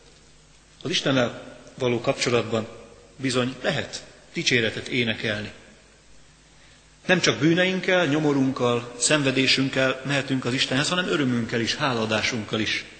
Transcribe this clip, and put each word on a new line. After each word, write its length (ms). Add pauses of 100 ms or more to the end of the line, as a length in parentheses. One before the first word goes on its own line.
(800)
Az 80
Istennel 680 (200)
való 220
kapcsolatban 680 (480)
bizony 460
lehet 420 (300)
dicséretet 540
énekelni. 640 (1500)
Nem 160
csak 180
bűneinkkel, 680
nyomorunkkal, 920
szenvedésünkkel 1080
mehetünk 400
az 80
Istenhez, 360
hanem 180
örömünkkel 520
is, 160
hálaadásunkkal 840
is. 260 (140)